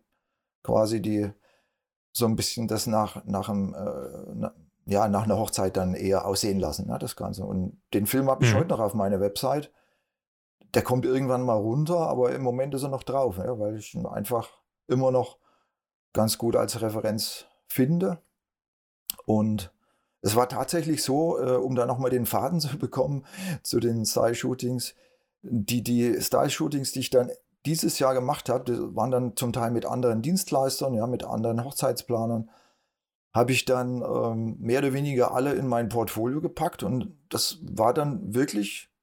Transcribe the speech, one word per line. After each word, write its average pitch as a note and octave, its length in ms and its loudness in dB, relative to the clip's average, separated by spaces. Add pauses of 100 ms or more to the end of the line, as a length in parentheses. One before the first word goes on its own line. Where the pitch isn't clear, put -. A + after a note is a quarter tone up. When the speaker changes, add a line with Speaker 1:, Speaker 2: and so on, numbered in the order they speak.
(640)
Speaker 1:
quasi A2 380 2
die, G#2 300 0 (800)
so - 140 0
ein A2+ 100 2
bisschen A#2 320 -2
das G#2+ 200 -2
nach, G#2+ 380 0
nach G2 240 -2
'm, G2 240 -2
äh, - 640 -8
na, - 180 -6 (320)
ja, G2+ 220 2
nach G2+ 160 2
einer G#2+ 140 2
Hochzeit G2+ 400 0
dann F#2 160 0
eher F#2+ 320 2
aussehen G2+ 340 0
lassen, D#2+ 280 -2
ne, B2 120 -4
das D#3 160 -8
Ganze. G2 300 -6
Und F#2+ 360 -4 (120)
den G#2 140 2
Film C3+ 220 2
hab C3 140 4
ich A#2 100 6
Speaker 2:
Mhm. G2+ 60 4
Speaker 1:
heute E3+ 100 0
noch D3 100 0
auf G#2 140 0
meiner G2 280 0
Website. C3 500 -2 (1000)
Der A2 100 4
kommt B2+ 220 0
irgendwann B2+ 380 2
mal A#2+ 140 2
runter, D3 500 0
aber B2 260 2
im C3 100 -4
Moment C3 300 -2
ist C3+ 100 -2
er C#3+ 60 -4
noch C3+ 140 -6
drauf, B2+ 340 0
ja, A2+ 220 -4
weil G#2+ 180 -2
ich - 160 -14
ihn A2+ 120 -6
einfach A2 440 -4 (380)
immer C3 240 4
noch - 260 0 (760)
ganz A2 240 2
gut A#2 180 0
als A2 260 0
Referenz A2 640 -2 (220)
finde. E3+ 520 2 (1080)
Und G#2+ 460 0 (500)
es G#2 140 0
war B2 140 4
tatsächlich D3 540 -2
so, D#3+ 360 0
äh, B2+ 160 2
um B2+ 200 0
da B2 100 2
noch B2 120 0
mal B2+ 120 0
den B2 160 2
Faden C3 340 0
<laughs> - 20 -2
zu C#3+ 160 -4
bekommen C#3 480 -2 (380)
zu - 160 0
den A#2 260 0
Style-Shootings, B2 880 -2 (480)
die, A#2+ 400 0
die A#2+ 380 2
Style-Shootings, C#3+ 680 0
die C3 80 -4
ich B2 100 -4
dann B2 220 4 (340)
dieses D#3+ 340 0
Jahr C3 140 4
gemacht C3 360 -2
hab, B2+ 160 0
die B2 80 0 (220)
waren A2 160 0
dann B2 240 0
zum A#2+ 180 -2
Teil A#2 180 0
mit A2+ 140 0
anderen A#2+ 360 0
Dienstleistern, C3+ 720 0
ja, A2 140 0
mit B2 160 -4
anderen A#2 400 -2
Hochzeitsplanern, A#2 840 -2 (840)
hab B2 160 4
ich B2+ 160 2
dann, B2 360 0
ähm, A#2 580 -2
mehr A#2+ 200 2
oder C#3 140 4
weniger C#3 400 2
alle C3+ 200 2
in C3+ 140 0
mein A#2 220 2
Portfolio A#2 520 0
gepackt. E3 420 -4
Und - 320 -2 (140)
das - 320 -2
war A2 320 2
dann B2 400 -2
wirklich G#2+ 560 -2 (140)